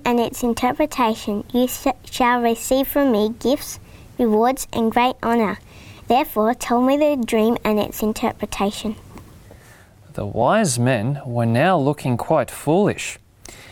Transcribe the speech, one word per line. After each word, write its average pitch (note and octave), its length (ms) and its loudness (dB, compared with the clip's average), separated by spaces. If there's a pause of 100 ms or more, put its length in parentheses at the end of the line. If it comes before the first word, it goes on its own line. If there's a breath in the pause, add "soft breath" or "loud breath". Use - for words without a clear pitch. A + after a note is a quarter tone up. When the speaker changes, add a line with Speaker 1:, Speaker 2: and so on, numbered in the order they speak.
Speaker 1:
and A#3+ 140 2
its A3+ 240 -2
interpretation, A#3 1080 -2
you B3+ 160 2
sh-, - 200 -6 (180)
shall B3 360 0
receive B3 460 0
from C#4 240 2
me G#3+ 180 2 (100)
gifts, - 400 -2 (380 loud breath)
rewards, A#3 560 2
and A3+ 180 0
great B3+ 300 0
honor. A3 380 0 (480 loud breath)
Therefore, A#3+ 480 2
tell B3 260 0
me C4+ 160 4
the D4 260 2
dream A3 400 2
and G#3 160 0
its - 220 -4
interpretation." G#3+ 920 -4 (1160 loud breath)
Speaker 2:
The G2+ 120 -6
wise C3 540 0
men B2+ 460 0
were A#2+ 200 -2
now C#3+ 320 4
looking C#3 400 0
quite C#3+ 320 0
foolish. - 720 -2 (520 loud breath)